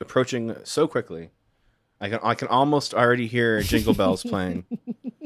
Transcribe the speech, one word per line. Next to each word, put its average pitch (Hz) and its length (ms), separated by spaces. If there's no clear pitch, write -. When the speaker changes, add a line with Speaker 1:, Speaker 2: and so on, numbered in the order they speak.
Speaker 1:
approaching 120 540
so 151 240
quickly. 85 420
I 101 100
can, 113 120
I 113 120
can - 140
almost 139 460
already 120 340
hear 113 340
Jingle 110 320
Bells 95 280
Speaker 2:
<laughs> 240 60
Speaker 1:
playing. 92 360